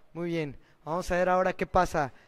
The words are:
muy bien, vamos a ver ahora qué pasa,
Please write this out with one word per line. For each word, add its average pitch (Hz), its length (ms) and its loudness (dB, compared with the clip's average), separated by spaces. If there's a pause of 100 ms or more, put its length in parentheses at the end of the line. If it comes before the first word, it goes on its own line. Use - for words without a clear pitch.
(140)
muy 170 160 -6
bien, 156 280 -6 (280)
vamos 175 260 -4
a 175 60 2
ver 180 100 2
ahora 185 240 4
qué 175 160 -4
pasa, 165 460 0 (140)